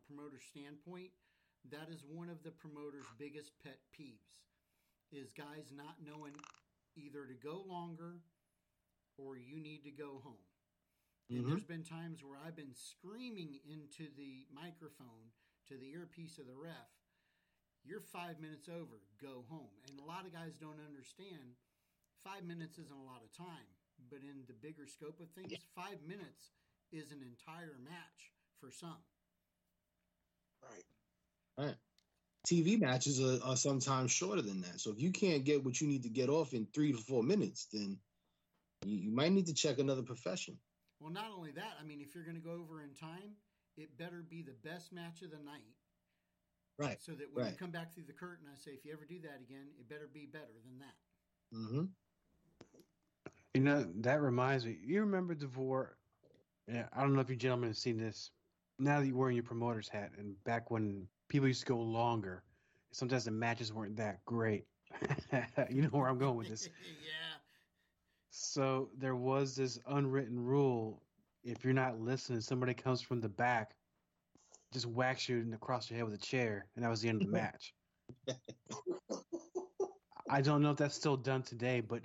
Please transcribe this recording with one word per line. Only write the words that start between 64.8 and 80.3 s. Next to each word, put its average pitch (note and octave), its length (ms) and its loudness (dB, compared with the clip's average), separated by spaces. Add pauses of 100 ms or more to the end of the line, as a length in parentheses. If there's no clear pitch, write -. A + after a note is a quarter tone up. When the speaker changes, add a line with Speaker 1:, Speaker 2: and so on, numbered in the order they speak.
Speaker 4:
<laughs> - 680 0
You C3 140 4
know D3 60 6
where C#3 180 4
I'm C3 100 4
going C3 200 4
with G#2+ 120 -4
this. A2 240 -6
Speaker 1:
<laughs> - 120 -20
Yeah. D#3 520 -8 (960)
Speaker 4:
So C3+ 640 2
there C3 180 0
was C3 400 2
this B2+ 320 0
unwritten C3+ 520 2
rule. B2 600 4 (420)
If A#2+ 200 -4
you're C3 100 6
not B2+ 260 4
listening, A#2+ 420 0
somebody B2+ 320 2
comes B2+ 280 2
from A#2+ 200 0
the A2 80 0
back, A#2+ 460 2 (960)
just A#2+ 140 -2
whacks B2+ 420 2
you B2 120 4
in, A2+ 140 0
across A#2+ 360 -2
your A#2 80 -4
head A#2 80 2
with G#2+ 80 -2
a G2+ 100 -8
chair, A2 520 2
and A#2+ 100 -2
that A#2 40 4
was A2 120 2
the A#2 80 4
end G#2+ 140 6
of F#2+ 40 2
the G#2+ 60 2
Speaker 2:
<laughs> - 0 -
Speaker 4:
match. - 400 -2 (2500)
I C#3 120 6